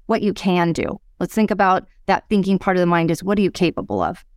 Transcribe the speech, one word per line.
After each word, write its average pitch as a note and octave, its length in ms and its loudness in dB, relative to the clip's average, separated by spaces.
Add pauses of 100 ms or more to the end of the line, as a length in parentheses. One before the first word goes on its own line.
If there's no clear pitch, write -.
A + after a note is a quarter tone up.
what A3+ 140 0
you G3+ 120 0
can F3 400 0
do. - 260 -4 (200)
Let's F3+ 140 -6
think G#3+ 160 2
about F#3+ 380 2 (180)
that - 240 -2
thinking F#3+ 300 2
part F#3 180 0
of F3+ 40 2
the F3+ 40 4
mind E3+ 240 2
is, E3 140 -2
what G3 160 0
are - 20 2
you F3+ 80 2
capable - 520 -2
of? E2+ 220 -4 (140)